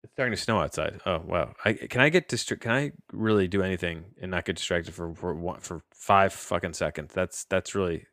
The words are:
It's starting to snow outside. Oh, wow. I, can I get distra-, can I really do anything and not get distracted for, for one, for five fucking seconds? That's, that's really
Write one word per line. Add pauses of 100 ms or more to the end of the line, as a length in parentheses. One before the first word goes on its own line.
It's
starting
to
snow
outside.
Oh,
wow. (100)
I,
can
I
get
distra-,
can
I (220)
really
do
anything (180)
and
not
get
distracted
for,
for
one,
for (100)
five
fucking
seconds?
That's,
that's
really